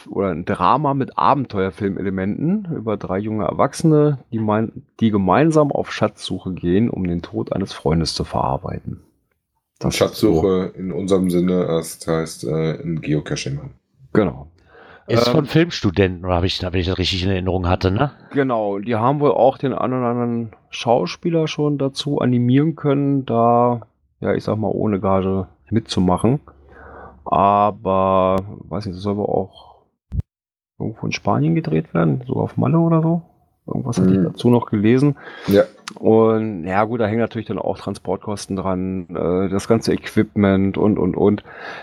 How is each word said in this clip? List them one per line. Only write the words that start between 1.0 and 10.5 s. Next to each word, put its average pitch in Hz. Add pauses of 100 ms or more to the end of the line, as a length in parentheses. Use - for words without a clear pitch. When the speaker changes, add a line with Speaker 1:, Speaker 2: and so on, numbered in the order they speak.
Speaker 1:
Abenteuerfilmelementen 101
über 107
drei 95
junge 107
Erwachsene, 147 (140)
die 110
mein-, 107 (160)
die 113
gemeinsam 139
auf -
Schatzsuche 95
gehen, 90
um 92
den 85
Tod -
eines -
Freundes 80
zu 80
verarbeiten. -
Speaker 2:
Und - (800)
Speaker 1:
Das -
ist -
so. -
Speaker 2:
Schatzsuche 92